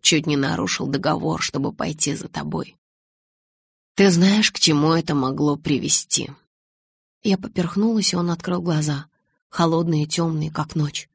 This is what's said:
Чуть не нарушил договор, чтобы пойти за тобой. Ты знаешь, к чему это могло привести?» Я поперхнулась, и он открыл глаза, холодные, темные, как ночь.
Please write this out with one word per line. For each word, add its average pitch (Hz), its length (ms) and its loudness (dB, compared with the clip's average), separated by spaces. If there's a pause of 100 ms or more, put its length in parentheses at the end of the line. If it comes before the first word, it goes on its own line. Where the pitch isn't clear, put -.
Чуть 151 240 2
не 147 100 0
нарушил 160 500 -2
договор, 156 560 -2
чтобы - 300 -4
пойти 156 420 -4
за - 140 -10
тобой. - 480 -8 (1160)
Ты 196 160 6
знаешь, 196 420 4
к - 60 -12
чему 156 340 4
это 160 220 0
могло 143 420 0
привести?» - 720 -2 (920)
Я 196 140 2
поперхнулась, 196 760 0
и 180 40 -2
он 175 140 0
открыл 175 320 -4
глаза, 151 440 -2 (420)
холодные, 165 580 0
темные, 156 440 -2
как 156 240 -6
ночь. 151 400 -4